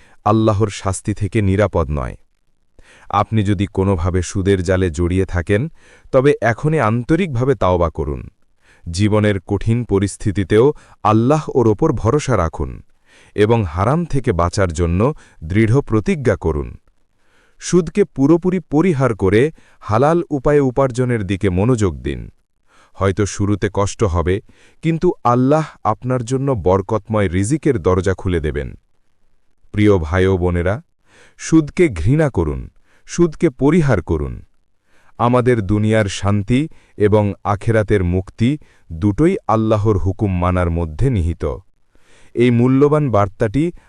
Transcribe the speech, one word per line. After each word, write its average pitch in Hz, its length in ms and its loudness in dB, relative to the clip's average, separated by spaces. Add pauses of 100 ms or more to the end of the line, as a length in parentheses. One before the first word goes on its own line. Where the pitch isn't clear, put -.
(240)
আল্লাহর 107 440 2
শাস্তি - 460 -6
থেকে 104 280 -2
নিরাপদ 95 480 0
নয়। 64 260 -6 (920)
আপনি 107 340 0
যদি 98 240 0
কোনোভাবে 92 560 0
সুদের 92 400 0
জালে 92 280 0
জড়িয়ে 87 340 0
থাকেন, 101 440 -2 (440)
তবে 135 280 4
এখনই 147 400 0
আন্তরিকভাবে 131 760 0
তাওবা 90 360 0
করুন। 69 380 -8 (640)
জীবনের 104 500 2
কঠিন 113 440 -2
পরিস্থিতিতেও 104 880 0 (300)
আল্লাহ 117 420 2 (100)
ওর 120 120 2
ওপর 131 260 2
ভরসা 120 440 0
রাখুন 76 460 -6 (520)
এবং 107 300 2
হারাম 101 400 -2
থেকে - 280 -2
বাঁচার 87 400 -2
জন্য 90 420 0 (300)
দৃঢ় 110 360 2
প্রতিজ্ঞা 110 560 -2
করুন। 71 400 -6 (800)
সুদকে 175 460 0
পুরোপুরি 170 560 0
পরিহার 139 540 0
করে 104 380 2 (280)
হালাল 147 500 0
উপায়ে 147 300 2
উপার্জনের 123 640 0
দিকে 95 240 -2
মনোযোগ 98 480 0
দিন। 64 340 -10 (600)
হয়তো 98 340 -2
শুরুতে 101 480 -2
কষ্ট 101 300 -2
হবে, 87 380 0 (400)
কিন্তু 165 300 0 (120)
আল্লাহ 131 440 2 (160)
আপনার 123 400 -2
জন্য 131 280 -2
বরকতময় 101 760 0
রিজিকের 107 500 0
দরজা 92 360 0
খুলে 87 260 -2
দেবেন। 71 340 -6 (960)
প্রিয় 104 260 4
ভাই 87 280 0
ও 95 120 2
বোনেরা, 87 440 -2 (540)
সুদকে 160 520 0
ঘৃণা 127 420 0
করুন, 71 400 -4 (360)
সুদকে 170 440 0
পরিহার 139 520 2
করুন। 69 400 -6 (760)
আমাদের 120 420 2
দুনিয়ার 104 460 0
শান্তি 104 600 -2 (280)
এবং 104 380 2 (100)
আখেরাতের 104 600 0
মুক্তি 95 540 -2 (340)
দুটোই 104 440 0 (120)
আল্লাহর 110 500 2
হুকুম 95 400 -2
মানার 90 320 0
মধ্যে 85 400 -2
নিহিত। 82 460 -2 (800)
এই 123 160 4
মূল্যবান 135 600 2
বার্তাটি 110 600 0 (160)